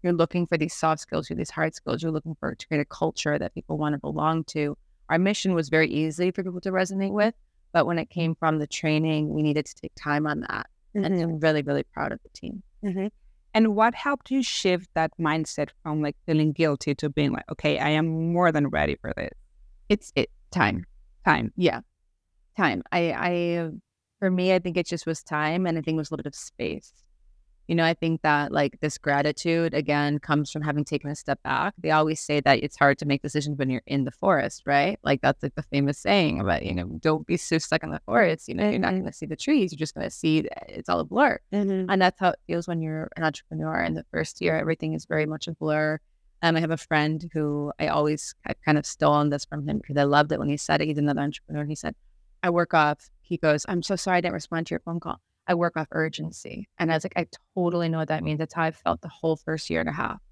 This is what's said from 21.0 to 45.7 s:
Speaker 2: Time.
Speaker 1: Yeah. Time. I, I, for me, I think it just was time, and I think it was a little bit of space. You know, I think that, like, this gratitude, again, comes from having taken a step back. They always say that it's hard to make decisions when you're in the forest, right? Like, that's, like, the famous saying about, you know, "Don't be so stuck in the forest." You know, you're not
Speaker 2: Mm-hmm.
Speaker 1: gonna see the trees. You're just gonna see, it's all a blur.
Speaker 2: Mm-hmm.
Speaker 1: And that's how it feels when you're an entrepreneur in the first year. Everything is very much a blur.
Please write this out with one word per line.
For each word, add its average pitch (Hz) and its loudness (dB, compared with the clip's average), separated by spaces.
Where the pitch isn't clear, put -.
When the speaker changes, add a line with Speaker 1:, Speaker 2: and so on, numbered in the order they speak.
Speaker 2:
Time. 135 2
Speaker 1:
Yeah. 170 2
Time. 131 0
I, 170 2
I, 170 -2
for 190 2
me, 185 4
I 185 4
think 175 -4
it 175 0
just - -6
was 160 -4
time, 156 0
and 165 0
I 160 -2
think 160 -2
it - 0
was 151 -4
a 165 -2
little - -6
bit 143 -8
of - -18
space. - -8
You 165 0
know, 165 4
I 165 2
think 165 -2
that, 147 2
like, 147 0
this 151 -4
gratitude, 151 0
again, 147 0
comes 147 0
from 151 -6
having 147 -2
taken 143 -4
a 147 -6
step - -4
back. 135 -2
They 160 -2
always 156 2
say 147 0
that 135 2
it's - -8
hard 139 4
to 151 -4
make 139 0
decisions 147 -4
when 131 0
you're 123 -2
in 139 0
the 131 -2
forest, - 0
right? 143 2
Like, 139 2
that's, 135 2
like, 143 -6
the 151 -6
famous 139 0
saying 175 2
about, 92 0
you 180 -2
know, - -2
"Don't 156 0
be 175 0
so 160 0
stuck 160 -2
in 156 -8
the 156 -6
forest." 202 2
You - -6
know, 208 2
you're 208 0
not 185 0
Speaker 2:
Mm-hmm. 185 -2
Speaker 1:
gonna - -8
see - -10
the 156 -6
trees. 254 2
You're 143 -14
just 160 -6
gonna - -6
see, 156 2
it's - -12
all 175 2
a 160 0
blur. 226 2
Speaker 2:
Mm-hmm. 196 0
Speaker 1:
And 190 4
that's 185 2
how 180 4
it - -8
feels 170 -2
when 165 -2
you're 156 -6
an 165 -6
entrepreneur 156 -4
in 160 -2
the 160 -8
first - -4
year. 165 2
Everything 160 -2
is 156 -8
very 156 0
much 156 -8
a 165 -8
blur. 156 -2